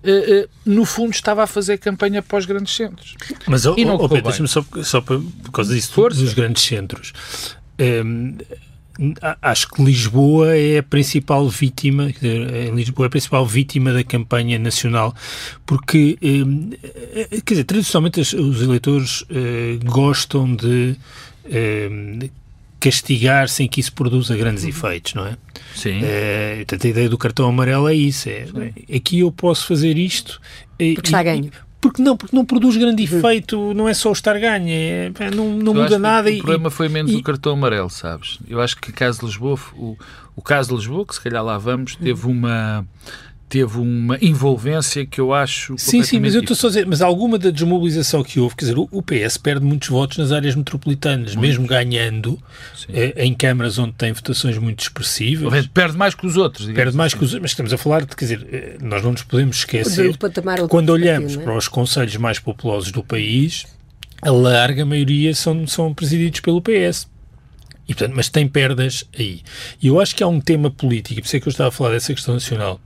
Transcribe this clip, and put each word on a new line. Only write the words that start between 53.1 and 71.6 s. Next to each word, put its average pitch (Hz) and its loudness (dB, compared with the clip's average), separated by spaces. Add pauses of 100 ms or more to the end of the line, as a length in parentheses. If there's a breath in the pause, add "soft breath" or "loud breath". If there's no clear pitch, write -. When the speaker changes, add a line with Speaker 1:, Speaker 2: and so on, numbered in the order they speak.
Speaker 2:
em 127 2
câmaras 120 0
onde 117 -2
tem 117 -2
votações 117 -4
muito 110 -4
expressivas. 131 -2
Speaker 1:
Perde, 139 2
perde 175 2
mais 196 2
que - -8
os 175 0
outros, 165 0
digamos 110 -2
Speaker 2:
Perde 127 0
mais 160 2
Speaker 1:
assim. 220 -6
Speaker 2:
que 147 2
os 117 0
outros, - -8
mas 147 -6
estamos 117 -4
a - -2
falar 151 0
de, - -16
quer - -6
dizer, 113 -4
eh, - -12
nós 104 -4
não 120 0
nos 120 -4
podemos 127 0
esquecer 113 -2
Speaker 3:
Mudando 185 2
de 143 -8
patamar 185 -4
Speaker 2:
que 180 0
Speaker 3:
outro 165 0
Speaker 2:
quando 165 6
Speaker 3:
partido, 170 4
Speaker 2:
olhamos 151 2
Speaker 3:
não 143 -8
é? - -10
Speaker 2:
para 113 -2
os 110 -2
concelhos 123 -2
mais 113 -2
populosos 104 -4
do 98 -6
país, 117 -2 (560)
a 147 2
larga 127 4
maioria 147 2
são, 160 -2
são 160 -2
presididos 165 0
pelo 175 2
P 226 0
S. 175 0 (800)
E, - -4
portanto, 120 -4
mas 123 0
tem 147 2
perdas 131 0
aí. 95 -6 (400 loud breath)
E 131 4
eu 156 6
acho 196 0
que - 0
há 190 4
um 170 2
tema 151 2
político, 117 -2
e - -14
por - -10
isso - -4
é 127 0
que - -4
eu - 0
estava 131 0